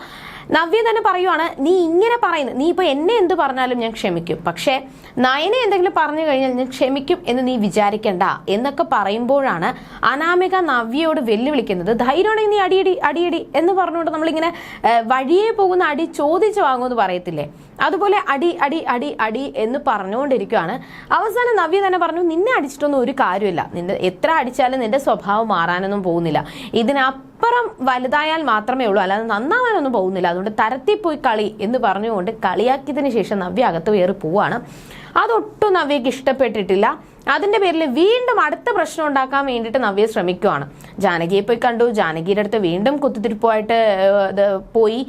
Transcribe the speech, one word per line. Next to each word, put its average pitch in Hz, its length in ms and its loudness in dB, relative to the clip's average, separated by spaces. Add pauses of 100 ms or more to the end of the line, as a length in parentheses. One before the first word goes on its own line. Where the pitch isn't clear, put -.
(500)
നവ്യ 339 280 2 (100)
തന്നെ 440 180 2
പറയുവാണ്, 339 600 0
"നീ 370 120 4
ഇങ്ങനെ 392 500 2
പറയുന്നത്, 294 320 -2
നീ 302 80 2
ഇപ്പൊ 359 140 2
എന്നെ 320 320 2
എന്ത് 370 200 4
പറഞ്ഞാലും 262 440 0
ഞാൻ 226 120 -2
ക്ഷമിക്കും, 170 540 -4
പക്ഷേ 262 400 -2 (340)
നയനെ 302 460 2
എന്തെങ്കിലും 381 320 2
പറഞ്ഞു 311 240 0
കഴിഞ്ഞാൽ 269 320 2
ഞാൻ 262 160 -2
ക്ഷമിക്കും 277 580 0
എന്ന് 247 200 0
നീ 254 100 0
വിചാരിക്കണ്ട" 208 640 0 (260)
എന്നൊക്കെ 269 440 -2
പറയുമ്പോഴാണ് 226 840 0 (320)
അനാമിക 349 500 2
നവ്യയോട് 294 640 0
വെല്ലുവിളിക്കുന്നത്. 226 760 0
"ധൈര്യമാണെങ്കിൽ 403 540 2
നീ 415 80 2
അടിയടി, 370 460 2
അടിയടി" 320 520 -2
എന്ന് 330 160 2
പറഞ്ഞുകൊണ്ട് 339 380 -2
നമ്മളിങ്ങനെ, 320 440 -2 (340)
ഏ, 233 120 2
വഴിയെ 262 500 2
പോകുന്ന 370 340 2
അടി 302 200 -2
ചോദിച്ചു 339 560 0
വാങ്ങുമെന്ന് 254 360 0
പറയത്തില്ലേ, 180 560 -2 (280)
അതുപോലെ 381 480 2
അടി, 330 340 0
അടി, 285 260 0
അടി, 247 320 -4
അടി 226 360 -4
എന്ന് 220 300 -2
പറഞ്ഞുകൊണ്ടിരിക്കുകയാണ്. 208 840 0 (420)
അവസാനം 440 420 2
നവ്യ 370 300 2
തന്നെ 370 120 0
പറഞ്ഞു, 330 220 0
"നിന്നെ 349 360 2
അടിച്ചിട്ടൊന്നും 285 420 -2
ഒരു 247 140 2
കാര്യമില്ല, 196 640 -2
നിന്റെ 175 200 -4
എത്ര 185 360 0
അടിച്ചാലും 262 500 0
നിന്റെ 233 180 0
സ്വഭാവം 214 500 0
മാറാനൊന്നും 190 540 0
പോകുന്നില്ല, 165 440 0 (280)
ഇതിനപ്പുറം 277 960 0 (100)
വലുതായാൽ 269 640 0
മാത്രമേ 247 440 0
ഉള്ളൂ, 202 160 2
അല്ലാതെ 196 220 0
നന്നാവാനൊന്നും 294 680 0
പോകുന്നില്ല, 185 360 0
അതുകൊണ്ട് 185 220 -2
തരത്തിൽ 254 540 0
പോയി 311 120 0
കളി" 214 440 0
എന്ന് 226 180 -2
പറഞ്ഞുകൊണ്ട് 208 520 0
കളിയാക്കിയതിന് 247 800 -2
ശേഷം 208 300 0
നവ്യ 185 260 -2
അകത്ത് 165 260 0
കയറി 202 220 2
പോവാണ്. 190 480 -2 (580)
അതൊട്ടും 427 540 0
നവ്യക്ക് 294 340 0
ഇഷ്ടപ്പെട്ടിട്ടില്ല. 226 1080 0 (180)
അതിൻ്റെ 403 260 2
പേരിൽ 330 280 2
വീണ്ടും 415 540 2
അടുത്ത 311 360 -2
പ്രശ്നം 320 300 -2
ഉണ്ടാക്കാൻ 277 400 0
വേണ്ടിയിട്ട് 233 380 -2
നവ്യ 208 220 2
ശ്രമിക്കുവാണ്. 180 640 -2 (280)
ജാനകിയെ 180 420 0
പോയി 226 240 0
കണ്ടു, 233 200 2
ജാനകിയുടെ 196 560 0
അടുത്ത് 208 160 -2
വീണ്ടും 208 400 0
കുത്തിത്തിരിപ്പുമായിട്ട്, 226 760 0
ഏ, 202 560 4
ഇത് 196 320 0 (140)
പോയി. 226 340 2